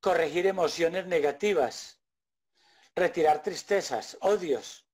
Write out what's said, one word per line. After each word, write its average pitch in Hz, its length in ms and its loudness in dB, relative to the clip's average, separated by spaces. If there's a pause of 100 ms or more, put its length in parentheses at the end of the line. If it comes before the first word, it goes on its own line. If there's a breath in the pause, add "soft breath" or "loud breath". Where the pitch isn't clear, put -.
corregir 170 460 2
emociones 175 600 0
negativas, 156 920 0 (960 soft breath)
retirar 160 480 2
tristezas, 175 760 -4
odios. 180 720 -2